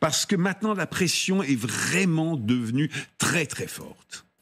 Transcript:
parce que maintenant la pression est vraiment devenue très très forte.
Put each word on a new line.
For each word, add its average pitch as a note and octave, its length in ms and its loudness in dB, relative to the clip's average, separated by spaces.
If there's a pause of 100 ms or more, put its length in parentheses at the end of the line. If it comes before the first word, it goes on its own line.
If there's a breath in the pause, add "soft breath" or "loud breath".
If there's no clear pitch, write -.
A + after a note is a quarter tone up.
parce - 240 2
que G#3 100 2
maintenant G3 380 0
la F3 140 -2
pression F#3 540 0
est C#3 140 2
vraiment D#3+ 800 0
devenue B2 540 0 (280 loud breath)
très D#3 280 0
très - 220 -6
forte. - 580 -16 (160)